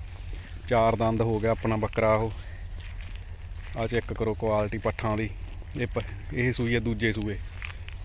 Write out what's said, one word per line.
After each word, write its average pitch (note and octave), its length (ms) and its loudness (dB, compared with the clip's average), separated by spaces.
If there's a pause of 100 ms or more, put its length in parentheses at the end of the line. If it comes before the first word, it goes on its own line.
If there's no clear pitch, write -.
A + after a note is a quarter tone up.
(680)
ਚਾਰ A2+ 280 6
ਦੰਦ A2+ 240 4
ਹੋ A2+ 200 4
ਗਿਆ A2+ 100 4
ਆਪਣਾ A2+ 260 2
ਬੱਕਰਾ A2 380 4
ਉਹ। A2 180 2 (1500)
ਆਹ A2+ 80 0
ਚੈੱਕ A2+ 260 0
ਕਰੋ A2 220 0
ਕੁਆਲਿਟੀ G#2+ 440 2
ਪੱਠਾਂ G#2+ 380 0
ਦੀ। G#2+ 140 0 (500)
ਇਹ B2 60 2
ਪ-, - 480 -4
ਇਹ B2 180 4
ਸੂਈ A#2+ 220 2
ਆ A#2 60 4
ਦੂਜੇ A2 320 2
ਸੂਏ। G#2 260 -2 (680)